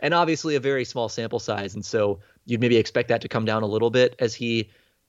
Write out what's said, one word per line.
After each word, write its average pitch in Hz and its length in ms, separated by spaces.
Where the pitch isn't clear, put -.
and 151 120
obviously 160 440
a 131 40
very 131 240
small 117 240
sample 113 300
size. 101 360
And 104 100
so 104 340
you'd 117 160
maybe 120 160
expect 120 320
that 117 140
to - 60
come 113 160
down 110 180
a 107 40
little 110 240
bit 123 280
as 113 160
he, 113 340